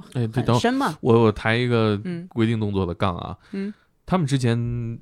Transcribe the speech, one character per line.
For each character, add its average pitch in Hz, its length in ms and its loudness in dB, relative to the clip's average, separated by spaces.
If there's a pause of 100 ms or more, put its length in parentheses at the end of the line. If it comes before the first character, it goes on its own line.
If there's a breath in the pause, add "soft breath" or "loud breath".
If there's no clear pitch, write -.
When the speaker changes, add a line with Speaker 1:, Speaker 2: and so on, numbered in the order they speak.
Speaker 1:
很 - 120 -20
深 123 100 -2
嘛。 - 20 0
Speaker 2:
哎， - 20 -2
对， 113 160 -2
等 - 160 4
会 233 100 2
儿， 254 320 0
我， 117 240 6
我 110 60 6
抬 110 240 0
一 123 140 0
个 110 360 2
Speaker 1:
嗯。 175 240 -8
Speaker 2:
规 113 180 0
定 113 120 0
动 104 140 -2
作 95 120 0
的 87 100 -4
杠 92 220 -2
啊。 - 220 -10 (140 loud breath)
Speaker 1:
嗯。 196 200 -8 (340 loud breath)
Speaker 2:
他 185 120 0
们 170 80 0
之 135 100 0
前 120 640 -2